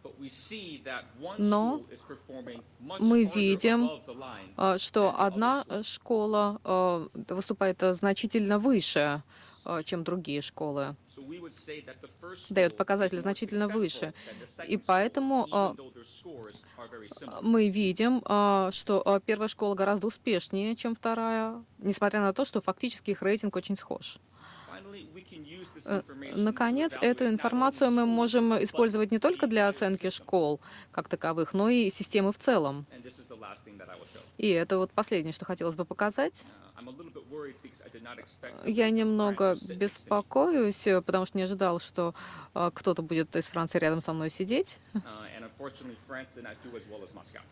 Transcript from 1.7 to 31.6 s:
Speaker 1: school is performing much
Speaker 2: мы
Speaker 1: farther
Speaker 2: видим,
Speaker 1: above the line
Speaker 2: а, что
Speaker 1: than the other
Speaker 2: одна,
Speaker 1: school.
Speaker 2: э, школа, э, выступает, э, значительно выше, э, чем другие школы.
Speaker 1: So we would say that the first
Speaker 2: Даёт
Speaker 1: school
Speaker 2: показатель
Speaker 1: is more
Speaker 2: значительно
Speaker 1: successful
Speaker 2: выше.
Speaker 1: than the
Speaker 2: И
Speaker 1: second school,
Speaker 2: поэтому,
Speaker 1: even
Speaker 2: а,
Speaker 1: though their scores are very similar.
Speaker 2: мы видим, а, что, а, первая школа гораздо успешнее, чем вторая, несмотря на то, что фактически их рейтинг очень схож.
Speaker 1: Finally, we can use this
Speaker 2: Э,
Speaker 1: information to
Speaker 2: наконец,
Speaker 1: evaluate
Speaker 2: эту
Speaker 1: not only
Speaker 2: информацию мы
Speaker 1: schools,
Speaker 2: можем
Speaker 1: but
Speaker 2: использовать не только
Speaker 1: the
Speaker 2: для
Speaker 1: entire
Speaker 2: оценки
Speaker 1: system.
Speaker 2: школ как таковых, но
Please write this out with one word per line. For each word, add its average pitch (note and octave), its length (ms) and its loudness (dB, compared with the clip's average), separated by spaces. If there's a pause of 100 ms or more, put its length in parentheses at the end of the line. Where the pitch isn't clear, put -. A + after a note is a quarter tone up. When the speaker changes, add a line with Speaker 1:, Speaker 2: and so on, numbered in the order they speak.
Speaker 1:
school - 160 -12
is - 140 -20
performing B2 560 -16 (180)
much D#3+ 200 -12
Speaker 2:
мы A3+ 240 8
Speaker 1:
farther F#3+ 100 -2
Speaker 2:
видим, G#3 500 4
Speaker 1:
above D3 220 -6
the B2 100 -12
line G#2+ 400 -14
Speaker 2:
а, F#3+ 220 2
что - 220 0
Speaker 1:
than G3 100 6
the - 80 -4
other G3+ 80 4
Speaker 2:
одна, A#3 340 2
Speaker 1:
school. - 180 -6
Speaker 2:
э, A3 40 -8
школа, G#3+ 800 0
э, F3+ 440 2 (280)
выступает, F#3+ 480 0
э, F#3 100 4
значительно G3+ 640 2
выше, D#3+ 640 2 (420)
э, E3 220 -4
чем E3+ 180 -6
другие D#3+ 380 -4
школы. C#3+ 540 -6 (200)
Speaker 1:
So C#3 80 -18
we D#3+ 160 -14
would E3 140 -16
say D3+ 320 -16
that B2+ 160 -18
the C3+ 80 -20 (100)
first F3+ 320 -14
Speaker 2:
Даёт F#3 200 6
Speaker 1:
school - 60 -16
Speaker 2:
показатель G3 400 2
Speaker 1:
is - 20 -2
more - 20 -6
Speaker 2:
значительно G3+ 440 -2
Speaker 1:
successful G#3 120 -2
Speaker 2:
выше. G3 280 0 (220)
Speaker 1:
than - 140 -16
the - 240 -16
Speaker 2:
И - 100 -2
Speaker 1:
second G3+ 40 -2
school, - 80 -10
Speaker 2:
поэтому, B3 560 2
Speaker 1:
even - 80 -4
Speaker 2:
а, G3 260 2
Speaker 1:
though C3 160 -18
their A#2+ 100 -20
scores A#2 520 -16 (240)
are A#2 100 -14
very A2 200 -16
similar. - 340 -14
Speaker 2:
мы A3 260 6
видим, G#3+ 560 2
а, G3+ 460 4
что, - 360 0
а, G3+ 120 4
первая G#3+ 300 -2
школа G3+ 260 -2
гораздо G3 320 0
успешнее, G#3 680 -2
чем A#3 200 -4
вторая, A3+ 680 -4 (140)
несмотря G3+ 440 0
на G3 120 2
то, C4+ 100 0
что - 160 -2
фактически - 520 -4
их F#3+ 100 -4
рейтинг G3+ 340 0
очень F#3+ 220 -4
схож. - 400 -10 (540)
Speaker 1:
Finally, G3 420 -16
we F#3 80 -18
can D#3+ 240 -20
use E3+ 300 -16
this D3+ 100 -18
Speaker 2:
Э, G3 160 0
Speaker 1:
information C#3 320 -14
to - 100 -4
Speaker 2:
наконец, A#3+ 540 0
Speaker 1:
evaluate - 80 -2
Speaker 2:
эту B3 200 4
Speaker 1:
not - 20 4
only A3 60 4
Speaker 2:
информацию B3 580 2
мы A#3+ 120 4
Speaker 1:
schools, - 20 4
Speaker 2:
можем A#3 480 4
Speaker 1:
but G#3+ 100 2
Speaker 2:
использовать A3 480 2
не A3 80 2
только E4 260 2
Speaker 1:
the A#3+ 40 0
Speaker 2:
для G#3+ 180 4
Speaker 1:
entire - 20 4
Speaker 2:
оценки F#3+ 380 0
Speaker 1:
system. F#3 40 0 (120)
Speaker 2:
школ D3+ 360 2 (320)
как - 180 -6
таковых, E3 440 -2
но G3+ 160 4